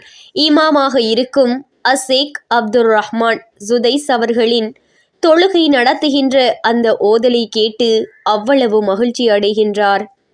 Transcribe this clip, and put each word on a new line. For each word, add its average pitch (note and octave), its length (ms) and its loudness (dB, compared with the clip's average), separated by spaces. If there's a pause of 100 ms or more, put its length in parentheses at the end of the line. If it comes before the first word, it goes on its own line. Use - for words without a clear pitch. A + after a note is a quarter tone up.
(340)
இமாமாக D4 680 2
இருக்கும் B3 640 0 (240)
அசேக் C#4 500 -2 (140)
அப்துர் A3+ 460 2
ரஹ்மான் A3+ 400 -2 (300)
ஜுதைஸ் A#3+ 420 0
அவர்களின் A#3 600 -2 (540)
தொழுகை E4+ 400 2
நடத்துகின்ற C4+ 960 0
அந்த A3+ 380 0
ஓதலை A3+ 500 2
கேட்டு A3 600 -2 (140)
அவ்வளவு G#3+ 600 0
மகிழ்ச்சி A3+ 440 -2
அடைகின்றார். G#3 760 0 (280)